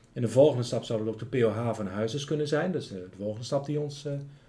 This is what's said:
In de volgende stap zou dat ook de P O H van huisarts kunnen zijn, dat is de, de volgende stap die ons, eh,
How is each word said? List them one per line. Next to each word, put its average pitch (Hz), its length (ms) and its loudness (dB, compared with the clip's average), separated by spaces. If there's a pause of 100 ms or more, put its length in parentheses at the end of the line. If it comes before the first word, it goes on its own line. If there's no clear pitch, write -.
(120)
In 127 100 -2
de 113 60 2
volgende 123 340 8
stap 117 220 -2
zou 110 200 -2
dat 110 100 -2
ook 113 160 -8
de 135 80 0
P 117 60 6
O 110 40 6
H 113 260 0
van 107 120 -4
huisarts 110 380 -2
kunnen 151 240 -2
zijn, 160 240 0
dat 139 100 -2
is - 60 -12
de, 92 220 -10
de 90 60 -20
volgende 107 280 -6
stap 139 220 -2
die 147 140 -2
ons, 147 240 -6
eh, 143 80 -4 (360)